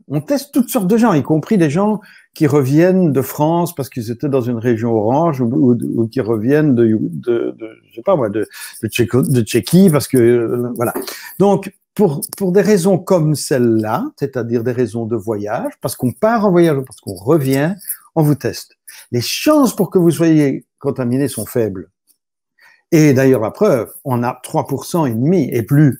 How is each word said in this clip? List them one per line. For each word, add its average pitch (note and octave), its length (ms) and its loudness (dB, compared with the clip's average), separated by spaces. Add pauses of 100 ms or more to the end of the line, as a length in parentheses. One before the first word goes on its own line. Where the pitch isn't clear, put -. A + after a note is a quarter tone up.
On C#3+ 140 -4
teste - 320 -4
toutes C4+ 160 0
sortes G3 180 -2
de A3+ 100 2
gens, A3 160 4
y C#3+ 100 0
compris D#3 340 0
des E3 140 2
gens G3+ 300 0 (340)
qui D#3 100 0
reviennent D3+ 680 2
de C3+ 120 0
France E3 500 -2
parce C3+ 160 -8
qu'ils A#2 220 -8
étaient C#3 180 -6
dans C3+ 120 0
une A#2 160 -4
région A#2 360 -2
orange C3 480 0
ou, B2 40 0
ou, B2 320 2 (240)
ou A2+ 60 -2
qui B2 140 -4
reviennent B2 540 0
de, A#2 100 4 (140)
de, B2+ 580 -4
de, A2+ 120 -14 (200)
je A2 60 -20
sais A#2 80 -18
pas G3 120 2
moi, A#2+ 140 0
de, G#2 180 -4 (360)
de A#2 40 -2
Tchéco-, A#2+ 360 0
de C3+ 180 2
Tchéquie E3+ 480 2
parce D3 180 0
que, C3+ 100 0
euh, A#2+ 580 2
voilà. A2 180 -4 (460)
Donc, G3 360 0 (200)
pour, F#3 260 0 (160)
pour F#3 140 -2
des G3 100 4
raisons F#3+ 380 2
comme D#3+ 360 2
celle-là, A#2+ 680 0 (120)
c'est-à-dire A#2 460 -4
des B2 80 -2
raisons A#2 340 -4
de A2 100 -4
voyage, A2 680 -6
parce C3+ 140 -6
qu'on B2 160 -4
part G#3+ 340 0
en G3 60 2
voyage E3+ 260 4
ou C3 60 -4
parce - 180 -20
qu'on G2 140 -10
revient, C3+ 580 0 (420)
on D#3+ 60 2
vous D3 140 2
teste. - 420 -8 (340)
Les A#2+ 100 -2
chances D4 540 0
pour F3 140 -2
que - 80 0
vous E3+ 140 4
soyez D#3 540 2 (120)
contaminé C3 500 -2
sont A2 200 -8
faibles. G2 420 -4 (1040)
Et D#3 220 6
d'ailleurs, C3 280 4
la G#2 100 -4
preuve, C#3+ 400 0 (120)
on B2 200 -2
a B2 200 -4
trois D3 240 -4
pour - 180 -6
cent E3 220 -2
et A#2+ 60 -2
demi C#3 380 0
et A#2 120 -2
plus C#3+ 360 2